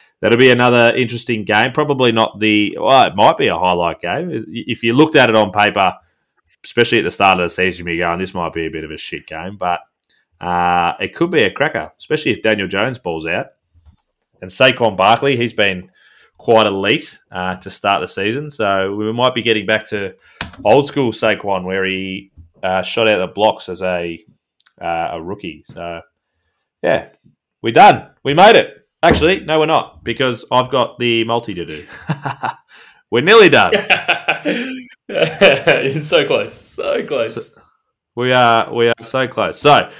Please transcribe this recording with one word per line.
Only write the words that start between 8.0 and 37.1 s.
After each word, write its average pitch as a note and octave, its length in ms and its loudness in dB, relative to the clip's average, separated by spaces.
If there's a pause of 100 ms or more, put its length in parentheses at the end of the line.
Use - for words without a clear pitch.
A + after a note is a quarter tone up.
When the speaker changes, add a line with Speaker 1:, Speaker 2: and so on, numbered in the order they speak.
Speaker 1:
"This F#2 140 -8
might E2+ 200 -6
be E2 120 -6
a D#2 60 -6
bit D#2+ 120 -10
of D#2 80 -14
a D2+ 60 -14
shit - 280 -14
game," F2 320 -14
but, F2 220 -2 (600)
uh, F2 580 -2
it G2 160 -8
could F3 160 -2
be D3 120 2
a F#2+ 80 0
cracker, B2 460 -4
especially D3+ 340 -6
if G2 120 -6
Daniel G#2 240 0
Jones G#2+ 320 -4
balls D#2+ 260 -8
out. F#2+ 220 -6 (960)
And F#2+ 100 -16
Saquon B2 460 2
Barkley, A#2+ 380 2
he's A#2 180 -4
been F#2+ 360 -2 (480)
quite A2 300 4
elite, G2+ 500 -2 (140)
uh, F#2 240 -6
to F#2 160 -18
start G2 300 -2
the F#2 60 -8
season. B2+ 440 -6
So G2 440 -2
we G#2+ 160 -4
might A#2+ 220 0
be A#2+ 80 -4
getting G#2+ 240 0
back G#2+ 220 -2
to G2 260 -8 (500)
old B2+ 240 4
school C3+ 240 -2
Saquon, G2 520 -2
where F#2+ 220 -4
he, F#2+ 460 -8 (300)
uh, F#2 220 -2
shot A2+ 240 -2
out G#2+ 100 4
the F2+ 160 -4
blocks G#2 360 0
as F2+ 120 -10
a, F2 420 -6 (560)
uh, E2 340 -6
a E2 80 -10
rookie. E2+ 440 -12
So, E2+ 360 -14 (800)
yeah, E2 260 -2 (540)
we're A#2 100 -2
done. D#3+ 360 6 (140)
We C#3+ 120 -2
made G3+ 200 8
it. - 320 0 (140)
Actually, E3+ 380 2
no, D#3 200 -2
we're D3+ 80 2
not, - 360 -2
because A#2+ 480 -4
I've B2+ 180 0
got C3 300 -2
the A#2 240 0
multi A#2 300 -4
to E2+ 120 -8
do. D2+ 200 -14 (240)
<laughs> - 1000 -12
We're B2 140 0
nearly G3+ 240 8
done. A#2 260 4
Speaker 2:
<laughs> - 720 -2 (600)
You're D3+ 880 0
so D#3 320 0
close. A2+ 260 -2
So - 520 -6
close. A#2 480 -6